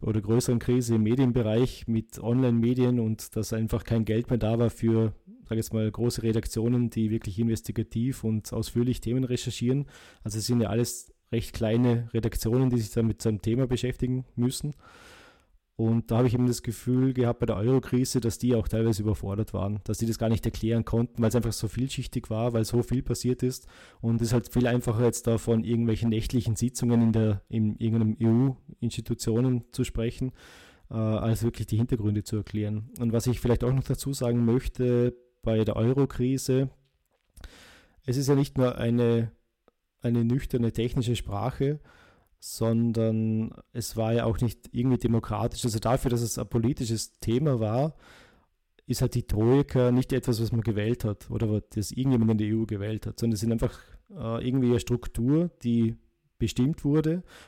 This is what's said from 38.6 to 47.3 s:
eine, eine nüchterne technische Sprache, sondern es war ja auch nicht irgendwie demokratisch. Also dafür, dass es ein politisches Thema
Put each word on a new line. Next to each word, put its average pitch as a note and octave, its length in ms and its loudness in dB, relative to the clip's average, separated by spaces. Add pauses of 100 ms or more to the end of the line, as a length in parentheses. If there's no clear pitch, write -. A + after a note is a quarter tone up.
eine, A#2 540 2 (720)
eine A#2 220 2
nüchterne A#2+ 460 0
technische A#2 460 -2
Sprache, C3 640 -4 (640)
sondern A2+ 1080 0 (180)
es - 240 -8
war A2+ 160 0
ja A#2 140 2
auch A2+ 160 0
nicht - 300 -4
irgendwie B2 260 2
demokratisch. A2+ 680 -2
Also A2+ 140 -2
dafür, B2 320 0
dass A#2 100 2
es A#2 180 -4
ein A2+ 80 -6
politisches A#2 720 -2
Thema B2+ 400 0